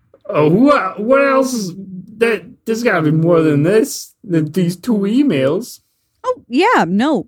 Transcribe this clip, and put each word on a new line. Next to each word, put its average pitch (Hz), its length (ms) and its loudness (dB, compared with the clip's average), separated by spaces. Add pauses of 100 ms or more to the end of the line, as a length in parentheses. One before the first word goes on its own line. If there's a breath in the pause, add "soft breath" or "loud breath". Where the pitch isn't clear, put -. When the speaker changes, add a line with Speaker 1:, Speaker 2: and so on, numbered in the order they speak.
(280)
Speaker 1:
Oh, 151 220 2
who, 240 220 4
uh, 196 240 0
what 254 300 2
else 269 280 0
is 196 200 -6 (440)
that? 226 260 0 (220)
There's 226 180 -4
gotta 196 180 0
be 151 100 0
more 165 300 2
than 147 220 2
this, 214 500 0 (100)
than 160 280 -2
these 175 240 -2
two - 240 -4
emails. 196 800 -2 (440)
Speaker 2:
Oh, 494 240 -6
yeah, 320 400 2
no. 214 400 -2